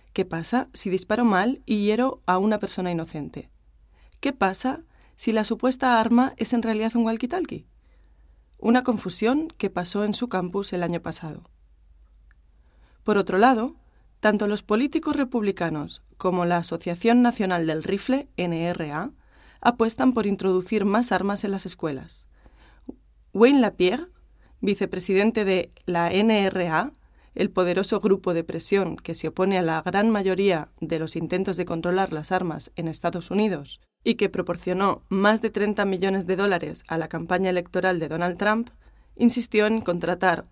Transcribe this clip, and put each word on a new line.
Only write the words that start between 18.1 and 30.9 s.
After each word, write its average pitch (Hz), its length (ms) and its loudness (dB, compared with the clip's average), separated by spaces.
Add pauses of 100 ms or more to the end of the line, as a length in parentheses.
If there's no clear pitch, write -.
N 170 300 -2
R 165 240 -6
A, 185 200 -6 (500)
apuestan 240 520 2
por 214 140 0
introducir 190 580 0
más 220 260 2
armas 202 320 0
en 202 60 -4
las 196 160 -6
escuelas. 160 640 -8 (1080)
Wayne 254 280 8
LaPierre, 214 460 2 (520)
vicepresidente 202 840 0
de 190 280 0 (160)
la 170 240 0
N 208 340 4
R 180 220 0
A, 170 260 0 (400)
el - 160 0
poderoso 185 500 0
grupo 190 360 2
de 165 80 0
presión 170 540 -2
que - 180 -10
se 156 140 -6
opone 185 280 2
a 185 60 2
la 160 180 0
gran 202 300 2
mayoría 190 580 0 (120)
de 160 180 -4